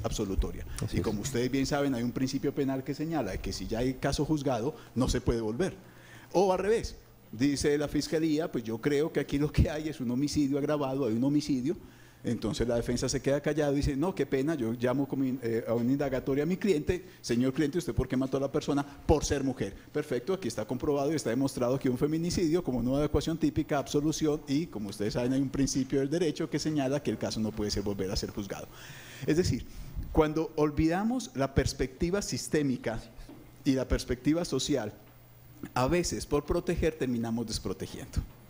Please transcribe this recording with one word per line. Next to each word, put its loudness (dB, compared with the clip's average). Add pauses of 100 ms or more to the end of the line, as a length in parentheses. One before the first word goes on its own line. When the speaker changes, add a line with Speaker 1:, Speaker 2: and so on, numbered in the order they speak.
Speaker 1:
absolutoria. -2 (180)
Speaker 2:
Así -2
Speaker 1:
Y 4
Speaker 2:
es. 0
Speaker 1:
como -2
ustedes 0
bien 2
saben, 0
hay -2
un 0
principio -2
penal -2
que -6
señala -2
que -6
si -6
ya -2
hay 0
caso -2
juzgado, 0 (180)
no 2
se 2
puede 0
volver. -2 (600)
O 6
al 2
revés, 0 (340)
dice 2
la 0
fiscalía, 0
"Pues -2
yo -4
creo 2
que 2
aquí -2
lo 2
que 4
hay -4
es -6
un 0
homicidio 2
agravado, 0
hay 2
un 2
homicidio". 2 (480)
Entonces 0
la 2
defensa 0
se -2
queda 2
callada 2
y 2
dice, 2
"No, 0
qué 0
pena, 0
yo 0
llamo 2
con -2
mi, 0
eh, 0
a 2
una 2
indagatoria 0
a 0
mi 2
cliente, 2 (180)
'Señor 2
cliente, 0
¿usted -2
por 2
qué -2
mató 0
a 0
la 0
persona?' 0 (200)
'Por 6
ser 0
mujer'". -2 (180)
Perfecto, -2
aquí -2
está -2
comprobado 0
y 2
está 0
demostrado 2
que 2
un 2
feminicidio, 2
como 0
no 2
adecuación 2
típica, 0
absolución 0
y, 0
como -8
ustedes -2
saben, 0
hay 2
un 0
principio 0
del 0
derecho 0
que -2
señala 0
que 0
el -2
caso -2
no 0
puede -2
ser, -2
volver -2
a -4
ser -4
juzgado. -8 (580)
Es 2
decir, 2 (480)
cuando 2
olvidamos 2
la 0
perspectiva 0
sistémica -2 (640)
y 6
la 2
perspectiva 0
social, 0 (800)
a 2
veces 0
por 0
proteger 0
terminamos -2
desprotegiendo. -6 (280)